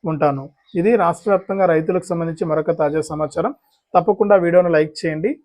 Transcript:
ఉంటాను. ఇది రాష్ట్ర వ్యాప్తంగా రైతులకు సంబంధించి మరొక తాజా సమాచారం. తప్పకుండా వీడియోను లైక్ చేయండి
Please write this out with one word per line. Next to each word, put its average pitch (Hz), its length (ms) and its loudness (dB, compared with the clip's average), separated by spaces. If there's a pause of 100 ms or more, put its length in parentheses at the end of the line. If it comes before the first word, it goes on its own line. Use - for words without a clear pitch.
ఉంటాను. 147 400 -2 (360)
ఇది 196 120 2 (120)
రాష్ట్ర - 280 -2
వ్యాప్తంగా 196 420 0
రైతులకు 165 380 0
సంబంధించి 165 400 -4
మరొక 151 300 -2
తాజా 151 200 0 (100)
సమాచారం. 156 420 -4 (400)
తప్పకుండా 202 500 2
వీడియోను 175 340 2
లైక్ 156 240 0
చేయండి 165 300 -4 (140)